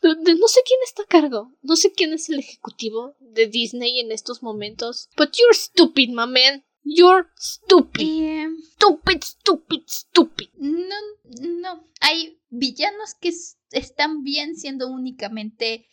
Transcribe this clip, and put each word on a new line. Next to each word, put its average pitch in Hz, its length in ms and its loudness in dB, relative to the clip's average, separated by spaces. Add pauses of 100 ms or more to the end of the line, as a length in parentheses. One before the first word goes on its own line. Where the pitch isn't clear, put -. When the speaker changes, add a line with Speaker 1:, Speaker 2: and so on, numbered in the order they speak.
Speaker 1:
De, 320 140 4
de, 330 200 2
no 392 120 4
sé 508 180 6
quién 508 180 0
está 427 200 -10
a - 20 -8
cargo, 254 560 2
no 294 140 0
sé 381 180 2
quién 320 180 -2
es 311 180 -8
el 294 100 -4
ejecutivo 226 800 -12
de 226 280 0
Disney 240 520 -4
en 226 120 -6
estos 233 300 -10
momentos. 220 760 -10
But 302 220 2
you're 466 160 8
stupid, 277 560 2
my 233 180 -4
man. 262 380 0 (180)
You're 349 440 6 (120)
stupid. - 680 2
Speaker 2:
Eh, 311 420 -4 (260)
Speaker 1:
Stupid, 359 500 2
stupid, - 640 -4
stupid. - 680 0
Speaker 2:
No, 349 380 -6 (440)
no. 349 480 -10 (140)
Hay 320 480 -4
villanos 285 720 -6
que 349 80 -4
s-, - 280 -12 (140)
están 302 520 -6
bien 294 340 -8
siendo 269 320 -10
únicamente 226 1040 -10